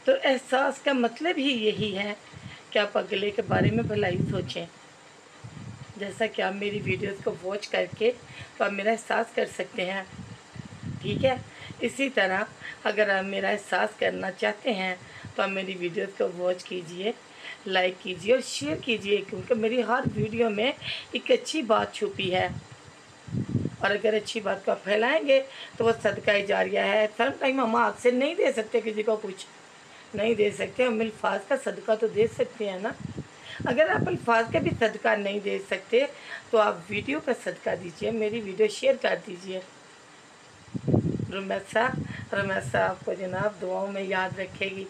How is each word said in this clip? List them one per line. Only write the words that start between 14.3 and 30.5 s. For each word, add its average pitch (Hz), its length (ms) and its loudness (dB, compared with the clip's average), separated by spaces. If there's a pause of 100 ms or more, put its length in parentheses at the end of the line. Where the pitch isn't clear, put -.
चाहते 208 400 -2
हैं 185 260 -2 (400)
तो 208 60 2
आप 190 80 2
मेरी 190 240 -4
वीडियोज़ 180 420 -4
को 202 180 2
वॉच 180 280 -2
कीजिए, 180 500 -6 (540)
like 185 320 2
कीजिए 185 360 0
और 254 80 2
share - 360 -4
कीजिए, 202 400 0
क्योंकि 202 360 -2
मेरी 220 280 2
हर 233 260 0
वीडियो 220 400 0
में 214 240 0 (420)
एक - 160 0
अच्छी 254 320 2
बात 208 320 2
छुपी 196 340 -2
है, 185 200 2 (1300)
और 196 80 4
अगर 214 240 2
अच्छी 214 260 -2
बात 196 240 -2
को 214 60 2
आप - 140 0
फैलाएंगे 269 540 4 (380)
तो 226 80 2
वो 226 80 6
सदका 208 380 0
ही 202 140 4
जारिया 196 400 2
है। 214 260 4
Sometime 269 480 2
हम 226 180 2
हाथ 214 260 2
से 247 100 8
नहीं 277 220 2
दे 339 180 4
सकते 220 280 0
किसी 214 220 -2
को 220 140 4
कुछ, 190 280 -8 (680)
नहीं 220 220 2
दे 208 160 4